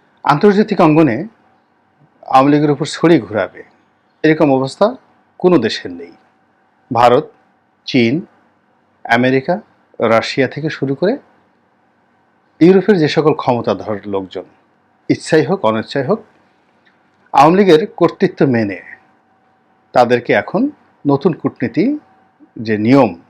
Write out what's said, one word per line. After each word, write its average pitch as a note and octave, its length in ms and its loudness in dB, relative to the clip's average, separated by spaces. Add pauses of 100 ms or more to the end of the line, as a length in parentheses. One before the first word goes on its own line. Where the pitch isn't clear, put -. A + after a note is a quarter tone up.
(260)
আন্তর্জাতিক G3+ 560 2
অঙ্গনে D3+ 360 4 (1160)
আওয়ামী C3+ 180 0
লীগের D3 240 0
উপর D3 100 -8 (100)
ছড়ি E3 200 2 (100)
ঘোরাবে, G2+ 360 -8 (640)
এরকম D#3 240 2 (100)
অবস্থা C3+ 280 -2 (540)
কোনো F3+ 160 2 (100)
দেশের - 340 -8
নেই। E2+ 140 -20 (800)
ভারত, A#2+ 340 2 (640)
চীন, A#2 260 0 (920)
আমেরিকা, C3 500 0 (580)
রাশিয়া A#2+ 400 0
থেকে D3 240 -8
শুরু C#3 220 -4
করে G3+ 140 -2 (1500)
ইউরোপের F#3+ 400 4
যে D3 140 0
সকল D3+ 260 2
ক্ষমতাধর A2 560 -4 (160)
লোকজন, F#2 320 -8 (640)
ইচ্ছাই - 360 0
হোক F#3 200 -4
অনিচ্ছাই A2 420 -4
হোক, A3 120 -2 (1120)
আওয়ামী D#3 240 4
লীগের F#3 240 4 (180)
কর্তৃত্ব F3+ 400 -2 (140)
মেনে G2+ 260 -4 (1120)
তাদেরকে B2 380 2 (100)
এখন F#3+ 200 -4 (440)
নতুন C#3+ 260 0 (100)
কূটনীতি C#3 440 -4 (720)
যে A2 200 -4
নিয়ম, A2+ 340 4 (180)